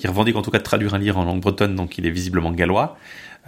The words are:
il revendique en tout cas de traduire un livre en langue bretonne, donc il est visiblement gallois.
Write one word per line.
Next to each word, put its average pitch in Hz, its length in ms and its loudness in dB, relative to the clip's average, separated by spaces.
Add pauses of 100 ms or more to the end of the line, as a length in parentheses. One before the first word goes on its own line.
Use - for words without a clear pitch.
il - 80 -2
revendique 107 280 2
en 104 60 0
tout 104 100 -4
cas 110 60 2
de - 40 2
traduire 104 320 0
un 98 40 0
livre 101 200 0
en 90 60 2
langue 90 160 0
bretonne, 98 340 0
donc 90 240 -4
il 87 80 -2
est 82 40 2
visiblement 87 420 0
gallois. 90 440 0 (520)